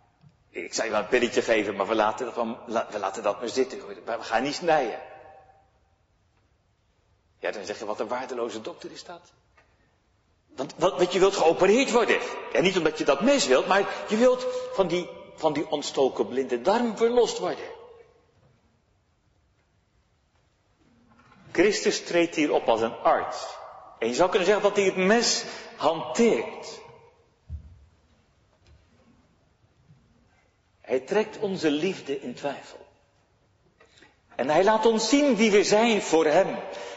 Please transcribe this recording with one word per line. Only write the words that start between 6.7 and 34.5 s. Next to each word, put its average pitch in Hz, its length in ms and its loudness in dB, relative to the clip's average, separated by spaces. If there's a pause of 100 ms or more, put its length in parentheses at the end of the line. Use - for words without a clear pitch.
Ja, 87 120 -4
dan 101 140 -12
zeg 104 140 -10
je: 117 60 -10
"Wat 104 140 -8
een 117 80 -6
waardeloze 120 540 -8
dokter 165 300 -14
is - 120 -18
dat." - 300 -20 (1200)
Want, 135 220 -8
want, 175 200 0
want 180 160 0
je 196 60 0
wilt 190 160 4
geopereerd 196 560 4
worden. 202 280 2 (340)
En 123 100 2
niet 190 140 2
omdat 156 200 0
je 156 60 -6
dat 143 180 2
mes 262 260 2
wilt, 131 200 4
maar 196 400 0
je 208 100 0
wilt 247 300 4 (260)
van 190 140 0
die, 170 220 -2 (260)
van 156 180 0
die 151 140 -2
ontstoken 135 600 0
blinde 120 340 -4
darm 220 360 0
verlost 233 400 2
worden. - 400 -8 (3750)
Christus 196 520 2
treedt 170 320 0
hier 147 180 2
op 143 140 2
als 113 140 4
een 113 160 -2
arts. - 600 0 (420)
En 113 80 -2
je 120 60 -2
zou 170 160 4
kunnen 180 180 2
zeggen 202 180 2
dat 202 100 2
hij 202 100 2
het 185 100 0
mes 208 500 2 (340)
hanteert. 160 1040 0 (4000)
Hij 131 180 -4
trekt 208 400 -2
onze 175 320 -2
liefde 151 500 -4
in 127 120 -10
twijfel. - 540 -10 (1500)
En 127 140 -2
hij 156 140 4